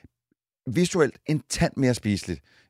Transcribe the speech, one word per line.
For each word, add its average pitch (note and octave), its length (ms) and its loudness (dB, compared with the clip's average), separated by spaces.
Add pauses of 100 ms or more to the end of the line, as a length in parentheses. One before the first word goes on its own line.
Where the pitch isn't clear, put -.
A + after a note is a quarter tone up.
(680)
visuelt D#3 480 2 (100)
en D3+ 240 0
tand - 280 -2
mere B2+ 160 2
spiselig, F#2+ 440 -4 (320)